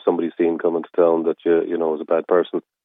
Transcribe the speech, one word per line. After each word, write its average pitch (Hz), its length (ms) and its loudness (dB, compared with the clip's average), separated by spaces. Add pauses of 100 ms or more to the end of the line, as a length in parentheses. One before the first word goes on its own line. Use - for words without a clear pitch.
somebody's 85 320 -2
seen 82 220 0
coming 85 240 -2
to - 140 -18
town 82 280 4
that 80 200 -2
you, 85 180 2
you 82 160 -4
know, 80 160 -2
is 76 60 -6
a 78 40 -12
bad 80 220 -2
person. 87 340 0 (240)